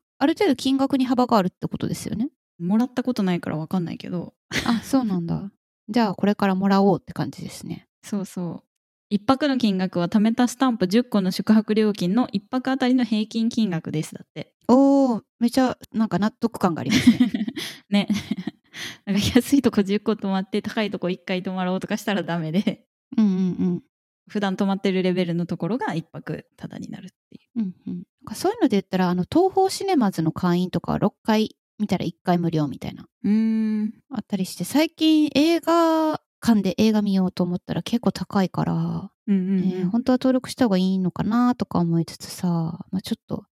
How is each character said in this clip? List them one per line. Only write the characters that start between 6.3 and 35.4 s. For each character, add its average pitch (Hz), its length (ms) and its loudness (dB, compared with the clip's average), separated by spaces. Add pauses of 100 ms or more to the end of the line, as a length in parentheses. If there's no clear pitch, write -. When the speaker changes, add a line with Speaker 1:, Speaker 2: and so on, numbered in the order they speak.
Speaker 1:
か 202 100 0
ら 190 80 2
も 196 140 2
ら 196 140 6
お 196 140 4
う - 40 0
っ - 40 -20
て - 80 -18
感 - 200 -4
じ - 100 -16
で - 80 -12
す - 160 -16
ね。 - 220 -12 (160)
Speaker 2:
そ 202 160 -4
う 185 40 -6
そ 180 400 -8
う。 - 40 -20 (420)
一 202 100 0
泊 269 280 0
の 262 100 0
金 214 180 2
額 185 220 -2
は 175 100 0
貯 220 100 2
め 214 140 2
た 247 160 2
ス - 80 -10
タ 262 140 2
ン 226 60 0
プ 185 120 0
十 226 160 2
個 214 160 -2
の 185 100 0
宿 - 220 2
泊 214 220 4
料 214 180 2
金 185 220 0
の 240 180 2
一 196 80 -6
泊 254 300 -6
あ 269 80 0
た 254 100 0
り 254 60 4
の 254 100 4
平 220 220 0
均 226 220 -2
金 220 220 -2
額 160 220 -4
で 156 100 -2
す。 - 120 -10
だ - 100 -14
っ - 80 -20
て。 - 220 -14 (120)
Speaker 1:
お 269 520 6
ー、 - 40 -12 (160)
め 233 120 2
ち 262 100 2
ゃ、 254 160 2 (160)
な 220 140 0
ん - 20 0
か 175 100 0
納 208 120 2
得 - 280 -4
感 180 160 2
が - 60 -8
あ 113 40 -6
り - 60 -2
ま 226 60 4
す - 140 6
ね。 - 80 6 (720)
Speaker 2:
<laughs> - 0 -
ね。 202 180 2 (500)
<laughs> - 460 -18
な 196 80 -2
ん 190 40 2
か、 208 60 2 (120)
安 262 220 2
い 269 60 4
と 233 80 2
こ 208 120 2
十 196 180 0
個 214 160 -2
泊 202 120 -6
ま 190 120 0
っ 196 80 -6
て、 208 140 -4
高 214 200 -4
い 202 80 -4
と 202 80 -8
こ 180 120 -4
一 185 120 -6
回 185 200 -6
泊 190 100 -8
ま 185 120 -4
ろ 185 100 -2
う 190 60 -4
と - 60 -10
か 214 100 -6
し - 80 -8
た 208 100 -2
ら 180 80 -2
ダ 165 160 -4
メ 160 120 -6
で。 - 360 -2 (300)
Speaker 1:
う 226 60 4
ん - 20 6
う 208 40 4
ん 190 40 2
う 185 40 0 (380)
ん。 165 80 -6 (460)
Speaker 2:
普 208 120 -6
段 190 160 -2
泊 202 100 0
ま 196 80 0
っ 190 60 -6
て 196 100 0
る 185 120 0
レ 180 100 2
ベ 180 140 0
ル 170 80 -2
の 170 100 -2
と 170 140 -6
こ 165 100 -4
ろ 220 100 -2
が 320 160 -4
一 165 160 -6
泊 - 360 -10 (100)
タ - 100 -14
ダ - 120 -14
に - 100 -12
な - 120 -14
る 180 80 -16
っ - 0 - (220)
て - 60 -20
い - 20 -20 (180)
う。 233 40 -2
Speaker 1:
う - 20 0
ん 185 120 -6 (120)
う 190 40 -8
ん。 185 40 -6
な 175 60 -8
ん 185 40 -14 (200)
か、 - 100 -12
そ - 140 -2
う 415 40 0
い 480 40 -4
う 466 60 -6
の 294 60 4
で 208 80 0
言 196 40 2
っ - 20 -2
た - 160 -6
ら、 185 120 2
あ 180 40 0
の、 180 160 -2
東 370 200 4
宝 381 200 2
シ - 140 -8
ネ 381 120 2
マ 226 160 4
ズ 170 100 -2
の 160 100 0
会 175 280 0
員 180 100 -2
と 170 100 -2
か - 120 -4
は 151 60 0
六 202 240 0
回 220 340 0 (220)
見 214 80 -4
た 180 120 0
ら - 60 -4
一 170 200 -6
回 175 140 2
無 170 120 0
料 156 160 0
み - 120 -8
た - 100 -10
い - 60 -10
な。 - 120 -20 (160)
Speaker 2:
う 196 60 -2
ー 220 540 0
ん。 214 120 -4 (160)
Speaker 1:
あ 254 120 -6
っ - 40 -8
た 208 100 -4
り 185 100 -2
し - 100 -12
て、 175 80 -6
最 311 260 0
近 311 440 2
映 320 260 4